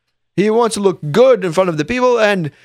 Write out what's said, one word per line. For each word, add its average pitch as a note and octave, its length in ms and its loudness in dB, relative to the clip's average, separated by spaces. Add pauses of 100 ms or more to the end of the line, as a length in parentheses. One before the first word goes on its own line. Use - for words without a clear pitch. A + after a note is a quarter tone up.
(360)
He G#3 140 0
wants A3+ 240 0
to G#3 60 -6
look G3 200 -2 (100)
good A3+ 320 4
in E3+ 120 -4
front F#3 160 0
of D#3 80 -4
the D3+ 80 -4
people. B3 340 0
And G3 320 0 (120)